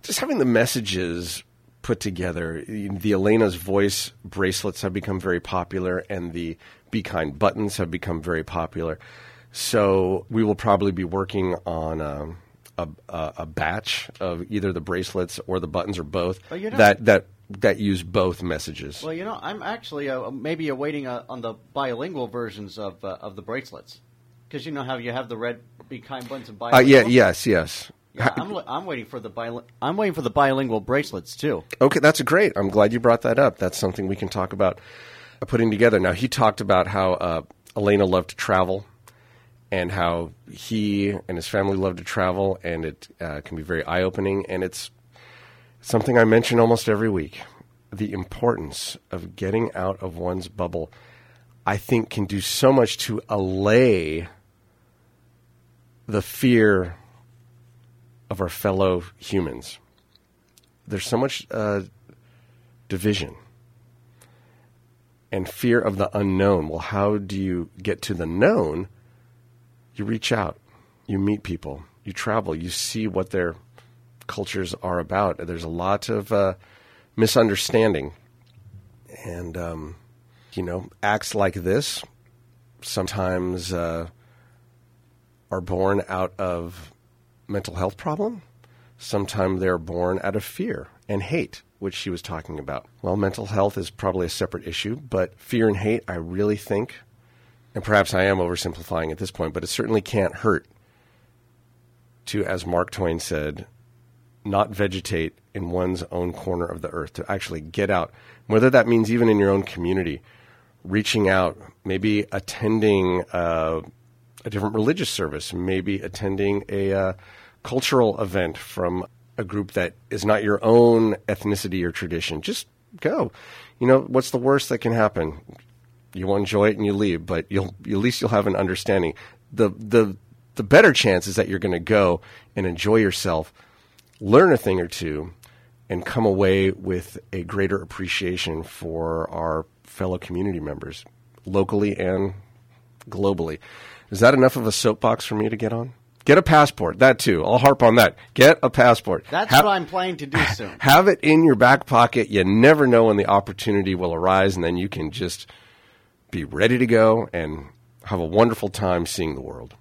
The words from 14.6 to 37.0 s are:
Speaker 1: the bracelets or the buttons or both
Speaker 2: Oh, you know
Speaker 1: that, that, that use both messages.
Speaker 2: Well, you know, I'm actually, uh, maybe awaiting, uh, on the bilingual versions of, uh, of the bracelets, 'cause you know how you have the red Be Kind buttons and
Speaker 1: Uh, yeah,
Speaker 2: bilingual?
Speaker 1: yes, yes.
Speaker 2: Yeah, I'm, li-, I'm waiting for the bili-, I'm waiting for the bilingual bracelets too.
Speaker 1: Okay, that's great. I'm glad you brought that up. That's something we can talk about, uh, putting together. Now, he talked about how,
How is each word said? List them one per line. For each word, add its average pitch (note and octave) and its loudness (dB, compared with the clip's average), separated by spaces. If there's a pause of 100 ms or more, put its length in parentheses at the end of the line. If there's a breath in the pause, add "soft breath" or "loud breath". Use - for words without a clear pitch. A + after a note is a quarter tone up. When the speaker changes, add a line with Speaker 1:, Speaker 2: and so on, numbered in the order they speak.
Speaker 1:
the E2+ -6
bracelets F2+ -4
or F#2 -2
the E2+ -6
buttons F2+ -4
or E2+ -8
both F2+ -4 (120)
Speaker 2:
Oh, E3 -10
you G3+ -8
know G#3+ -2
Speaker 1:
that, G#2 6
that, G2+ 6 (340)
that G2+ 2
use G2 -2
both F2+ -2
messages. D#2 -8
Speaker 2:
Well, D#3+ -10
you F3 -10
know, A3 -10
I'm G3+ -12
actually, D#3 -8
uh, B2+ -6
maybe D3+ -6
awaiting, C#3+ -6
uh, B2 -8
on B2+ -12
the A2+ -8 (200)
bilingual C3+ -6
versions G#2 -10
of, G2 -12
uh, F#2+ -8
of G2 -14
the G2+ -14
bracelets, A#2+ -14 (480)
'cause C#3 -12
you D#3+ -10
know C#3 -8
how B2+ -6
you A#2+ -8
have B2+ -8
the A#2 -8
red A#2+ -8 (260)
Be C3 -14
Kind B2 -14
buttons B2+ -14
and G#2 -16
Speaker 1:
Uh, A#2 -8
yeah, C3 8
Speaker 2:
bilingual? A#2 6
Speaker 1:
yes, G#2+ 4
yes. E2+ 0 (220)
Speaker 2:
Yeah, - 0
I'm, G3 -8
li-, F#3 -8
I'm D#3+ -8
waiting C3 -8
for B2 -12
the A2 -14
bili-, A#2 -10 (180)
I'm D3 -2
waiting G#3 -2
for D#3 -6
the A#2+ -2
bilingual C3+ 2
bracelets A#2+ -4
too. A#2 -2 (160)
Speaker 1:
Okay, C#3+ 4
that's D3+ 6
great. F#3 4
I'm G2 0
glad G#2 6
you A#2 -2
brought A#2 4
that A#2 2
up. C3 2
That's F2+ -4
something F#2+ -4
we G2 -4
can G2+ -6
talk F#2 -4
about, F#2+ 0 (640 loud breath)
uh, - -6
putting A2+ 0
together. G#2+ 4
Now, F#2 2
he G#2+ -2
talked A2+ 2
about F#2+ 2
how, F#2+ 0